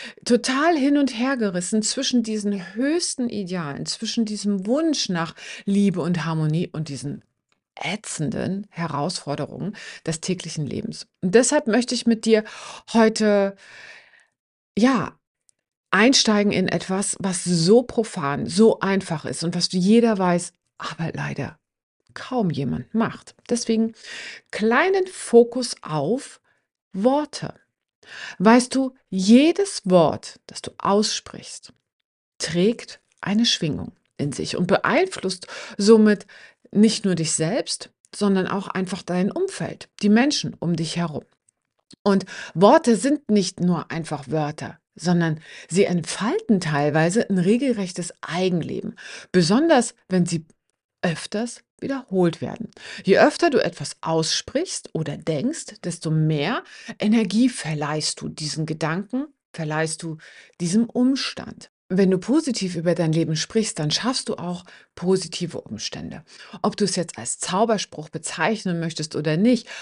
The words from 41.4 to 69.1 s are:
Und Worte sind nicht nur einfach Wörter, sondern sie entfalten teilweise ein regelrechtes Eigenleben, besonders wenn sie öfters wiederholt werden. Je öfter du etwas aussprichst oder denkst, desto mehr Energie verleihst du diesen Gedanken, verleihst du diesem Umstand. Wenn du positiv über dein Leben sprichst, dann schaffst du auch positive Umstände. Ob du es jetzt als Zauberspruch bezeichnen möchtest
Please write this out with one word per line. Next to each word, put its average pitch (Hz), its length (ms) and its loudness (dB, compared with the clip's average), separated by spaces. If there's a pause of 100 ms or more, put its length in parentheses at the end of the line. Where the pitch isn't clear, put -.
Und 196 240 2 (280)
Worte 233 420 6
sind 277 320 -2
nicht 208 320 0
nur 175 300 0
einfach 156 380 -8
Wörter, 147 500 -6 (160)
sondern 165 460 0 (280)
sie 185 160 2
entfalten 196 760 0
teilweise 156 680 2
ein 190 100 0
regelrechtes 202 840 0
Eigenleben, 160 720 -4 (380)
besonders 240 600 4 (140)
wenn 180 180 2
sie 170 200 -4 (560)
öfters 208 600 -6 (160)
wiederholt 190 600 -2
werden. - 300 -8 (340)
Je 190 140 4
öfter 302 320 6
du 254 120 4
etwas - 380 -6
aussprichst - 920 -4
oder 156 220 -4
denkst, 160 580 -4 (100)
desto 165 260 -6
mehr 156 540 0 (340)
Energie 220 500 4
verleihst 151 720 -4
du 160 80 -8
diesen 156 380 -6
Gedanken, 175 600 -4 (260)
verleihst 160 500 -4
du 160 140 -8 (440)
diesem 196 280 2
Umstand. - 840 -2 (200)
Wenn 185 200 4
du 185 60 4
positiv 214 600 0
über 165 180 0
dein 160 180 0
Leben 160 240 0
sprichst, 214 420 -2
dann 151 120 -2
schaffst 240 400 -4
du - 60 -4
auch 175 280 -8 (300)
positive 175 640 -2
Umstände. - 640 -10 (380)
Ob 208 160 -2
du 208 60 0
es 180 120 -2
jetzt 170 220 -6
als - 200 -10
Zauberspruch 196 720 -2
bezeichnen 175 720 -2
möchtest 165 340 -6